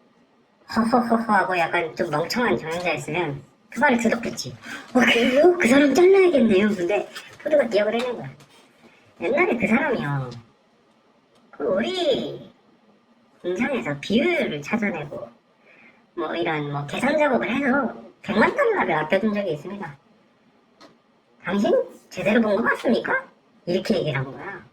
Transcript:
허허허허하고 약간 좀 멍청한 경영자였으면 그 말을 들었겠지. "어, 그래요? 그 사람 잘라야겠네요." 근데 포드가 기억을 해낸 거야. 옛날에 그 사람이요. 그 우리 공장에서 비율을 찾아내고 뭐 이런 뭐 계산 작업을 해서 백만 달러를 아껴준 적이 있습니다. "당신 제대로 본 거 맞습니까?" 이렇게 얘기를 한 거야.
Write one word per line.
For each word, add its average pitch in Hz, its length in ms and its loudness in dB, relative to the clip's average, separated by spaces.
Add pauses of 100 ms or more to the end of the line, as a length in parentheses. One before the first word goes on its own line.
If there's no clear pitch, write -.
(760)
허허허허하고 226 840 0
약간 170 380 -2
좀 160 140 -4
멍청한 180 480 -2
경영자였으면 160 840 -6 (280)
그 - 100 -8
말을 269 180 4
들었겠지. - 560 -4 (380)
"어, 247 80 4
그래요? 254 580 4
그 - 100 2
사람 277 260 6
잘라야겠네요." 285 840 6
근데 180 320 -2 (340)
포드가 202 260 2
기억을 208 260 0
해낸 240 220 -4
거야. 139 120 -12 (920)
옛날에 285 360 0
그 - 120 -2
사람이요. 151 640 -2 (1200)
그 - 120 -10
우리 - 880 -2 (920)
공장에서 185 580 -4
비율을 202 600 0
찾아내고 160 680 -6 (880)
뭐 156 180 -4
이런 156 380 -2
뭐 143 140 -6
계산 247 300 0
작업을 277 320 2
해서 269 460 0 (280)
백만 247 340 2
달러를 453 380 0
아껴준 156 380 0
적이 202 200 -2
있습니다. 180 440 -10 (1500)
"당신 208 280 0 (380)
제대로 202 300 2
본 214 160 2
거 233 60 0
맞습니까?" - 640 0 (420)
이렇게 185 320 0
얘기를 143 200 -2
한 131 60 -4
거야. - 480 -14